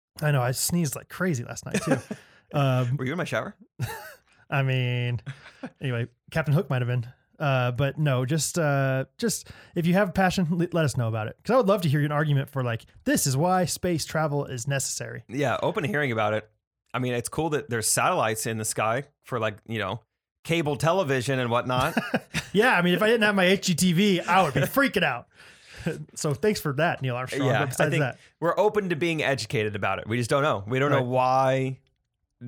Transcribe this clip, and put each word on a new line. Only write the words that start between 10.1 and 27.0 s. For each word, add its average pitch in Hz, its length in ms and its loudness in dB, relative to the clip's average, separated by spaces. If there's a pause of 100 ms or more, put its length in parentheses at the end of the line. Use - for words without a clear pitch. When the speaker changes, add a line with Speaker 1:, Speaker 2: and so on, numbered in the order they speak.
Speaker 1:
passion, 185 380 2
le-, 175 220 0
let 165 120 2
us 131 120 0
know 120 120 0
about 110 200 -4
it. - 160 -14
'Cause 220 100 2
I - 20 6
would 240 120 4
love 196 140 2
to 170 60 0
hear 147 160 2
an 151 80 0
argument 147 380 0
for, 135 140 -4
like, 117 200 -4 (200)
this 285 220 0
is 131 100 0
why 180 300 2
space 175 380 -2
travel 143 420 -2
is 120 200 -10
necessary. 123 600 -4
Speaker 2:
Yeah, 123 340 0
open 190 220 0
to 131 40 0
hearing 147 240 0
about 107 220 2
it. 107 160 -4 (420)
I 123 60 -2
mean, 123 160 -2
it's 117 140 -4
cool 156 220 -2
that 147 200 -4
there's 113 180 -2
satellites 123 580 0
in 113 120 -4
the 110 60 -6
sky 113 400 -2 (180)
for, - 160 -6
like, 107 200 -2 (100)
you 113 100 -4
know, 101 220 -4 (420)
cable 160 340 0
television 139 600 0
and 123 120 -2
whatnot. 127 520 0
Speaker 1:
<laughs> - 40 -8 (460)
Yeah, 220 240 4
I 170 60 2
mean, 180 120 4
if 175 80 0
I 214 40 4
didn't 226 160 4
have 208 140 4
my 190 80 4
H 190 220 4
G 180 100 2
T 180 160 4
V, 180 300 4
I 180 200 4
would 147 120 0
be 151 60 2
Speaker 2:
<laughs> - 20 4
Speaker 1:
freaking 262 420 2
out. 123 240 -2 (560)
<laughs> 151 320 -6
So 151 180 -2
thanks 214 260 0
for 151 120 -2
that, 151 280 0